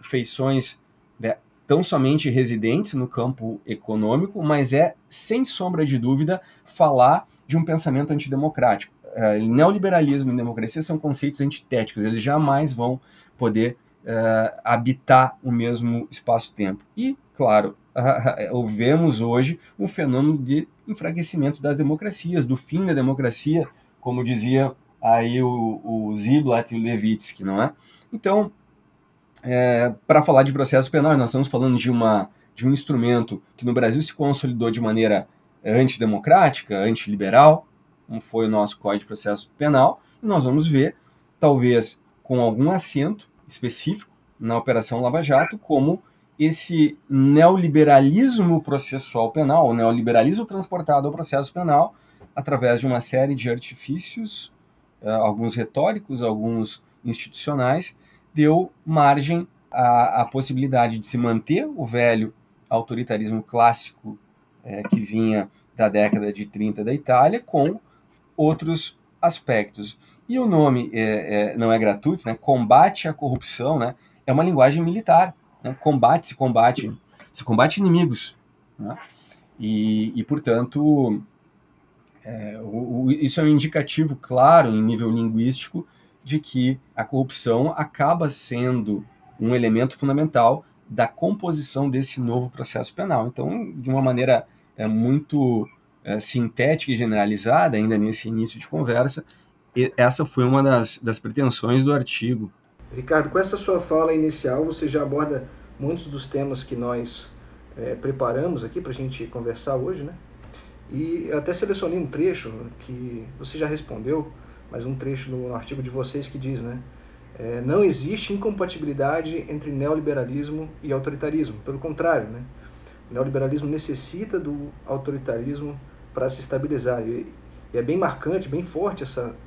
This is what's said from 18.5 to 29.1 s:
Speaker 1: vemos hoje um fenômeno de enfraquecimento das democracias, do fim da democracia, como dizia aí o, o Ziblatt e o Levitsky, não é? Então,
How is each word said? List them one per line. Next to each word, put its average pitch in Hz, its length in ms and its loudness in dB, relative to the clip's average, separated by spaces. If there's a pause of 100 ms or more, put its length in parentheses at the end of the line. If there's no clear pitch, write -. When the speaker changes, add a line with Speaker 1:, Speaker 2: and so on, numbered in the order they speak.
Speaker 1:
vemos 120 540 2
hoje 131 380 0 (200)
um 196 80 -4
fenômeno 147 500 0
de 135 300 -2 (200)
enfraquecimento 165 720 -4
das 143 160 -2
democracias, 156 680 -2
do 127 140 -2
fim 175 280 -4
da 170 80 0
democracia, 135 720 0 (340)
como 123 220 -4
dizia 127 500 0 (280)
aí 117 400 2
o, 117 420 -2
o 110 320 -4
Ziblatt 117 580 2
e 117 40 -4
o 113 60 -2
Levitsky, 110 600 -2
não 98 180 -2
é? 127 100 0 (400)
Então, 220 400 0 (880)